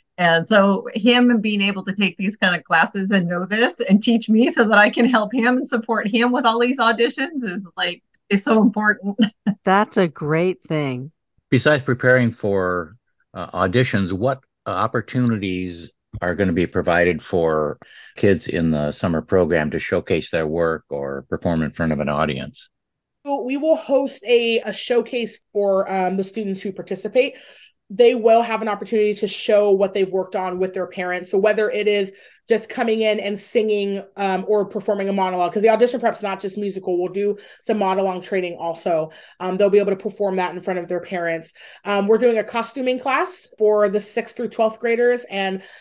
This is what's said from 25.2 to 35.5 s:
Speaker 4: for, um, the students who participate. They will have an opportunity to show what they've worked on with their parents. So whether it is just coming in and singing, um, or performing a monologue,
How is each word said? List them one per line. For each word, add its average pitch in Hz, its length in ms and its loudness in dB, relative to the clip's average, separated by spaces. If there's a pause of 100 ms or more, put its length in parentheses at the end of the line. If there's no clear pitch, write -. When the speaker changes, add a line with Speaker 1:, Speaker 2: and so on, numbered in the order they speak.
Speaker 4:
for, 196 360 2
um, 190 280 -2
the 190 80 -2
students 196 360 -6
who 196 120 -6
participate. 208 640 -2 (520)
They 240 280 6
will 226 260 6
have 220 180 -4
an 220 80 -4
opportunity 208 460 0
to 202 140 -4
show 208 420 2
what 190 220 2
they've 190 180 0
worked 185 240 -4
on 185 240 -4
with 185 160 -2
their 180 140 -6
parents. 180 420 -6
So 202 80 0
whether 214 320 2
it 208 160 -4
is 202 260 0 (340)
just 220 220 -2
coming 226 320 -2
in 214 200 0
and 202 180 -6
singing, 202 640 -2 (140)
um, 190 320 -2
or 208 180 2
performing 202 420 -4
a 196 60 -2
monologue, 185 380 0